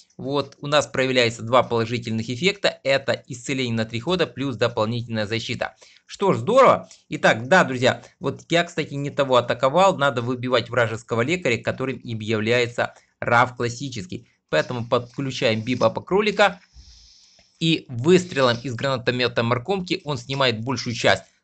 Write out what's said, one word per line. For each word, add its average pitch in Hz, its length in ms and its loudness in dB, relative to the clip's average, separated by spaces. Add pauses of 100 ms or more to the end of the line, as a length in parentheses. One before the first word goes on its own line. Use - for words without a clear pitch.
(160)
вот, 139 440 -6
у 143 60 -10
нас 147 200 2
проявляется 127 560 0
два 117 200 4
положительных 113 680 -2
эффекта. 175 520 -2
Это 135 460 0
исцеление 127 460 -4
на 113 100 0
три 113 160 -6
хода 165 260 0
плюс 127 300 -6
дополнительная 117 680 -2
защита. 113 500 -6 (300)
Что 190 260 0
ж, 117 60 0
здорово. 165 500 6 (220)
Итак, 127 380 2
да, 180 160 6
друзья, 123 380 0 (160)
вот 135 300 -6
я, 170 160 2
кстати, 143 300 -8
не 143 160 -6
того 131 260 2
атаковал. 135 640 2
Надо 131 240 0
выбивать 123 480 -2
вражеского 113 500 0
лекаря, 139 380 0
которым 131 400 -4
и 120 140 -12 (120)
является 113 720 0 (260)
Раф 120 360 2
классический. 120 680 -8 (240)
Поэтому 127 340 -2
подключаем 123 800 -2
Бибопа 117 400 0
Кролика. 202 580 2 (1000)
И 165 280 0
выстрелом 135 760 2
из 131 120 -8
гранатомета 123 680 -2
Моркомки 156 640 -2
он 143 140 -6
снимает 131 460 -2
большую 123 300 -4
часть 104 280 2 (220)